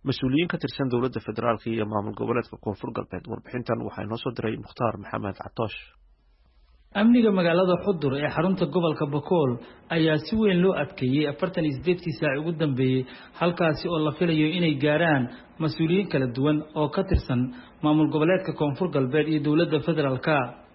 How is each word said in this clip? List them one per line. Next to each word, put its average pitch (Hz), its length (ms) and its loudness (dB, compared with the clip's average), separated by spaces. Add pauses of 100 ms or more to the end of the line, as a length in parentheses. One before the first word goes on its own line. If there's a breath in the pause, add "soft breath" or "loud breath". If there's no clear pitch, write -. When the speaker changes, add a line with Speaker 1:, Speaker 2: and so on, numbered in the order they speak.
Speaker 1:
mas-uuliyiin 139 460 0
ka 170 100 -6
tirsan - 320 -4
dowladda 120 300 -2
federaalka 113 460 -4
iyo 113 200 -2
maamul 104 280 -4
goboleedka 117 460 -4
Koonfur - 320 -8
Galbeed. - 340 -8
Warbixintan 117 540 -6
waxaa 104 240 -8
inoo 110 140 -6
soo 127 140 -6
diray 113 240 -4
Mukhtaar 110 420 -4
Maxamed 104 400 -8
Catoosh. - 400 -6 (1160)
Speaker 2:
Amniga 226 380 6
magaalada 180 480 4
Xudur 147 340 0
ee 143 140 -2
xarunta 180 380 0
gobolka 160 400 0
Bakool 143 440 2 (360 loud breath)
ayaa 160 320 2
si 151 180 -4
weyn 202 240 4
loo 185 140 6
adkeeyey 143 540 0
afartan 170 360 -2
iyo 143 100 0
siddeedkii 170 400 -2
saac 139 240 0
ugu 165 140 -2
dambeeyey, 131 480 2 (320 loud breath)
halkaasi 170 540 0
oo 170 120 -2
la 151 140 0
filayo 160 360 2
inay 165 260 0
gaaraan 147 480 2 (340 loud breath)
mas-uuliyiin 160 520 0
kala 131 180 0
duwan 139 320 0 (140)
oo 151 160 0
ka 196 160 -2
tirsan - 360 0 (380 loud breath)
maamul 151 320 4
goboleedka 165 420 2
Koonfur 151 380 -2
Galbeed 143 380 2
iyo 156 120 0
dowladda 151 400 2
federaalka. 147 560 0 (380)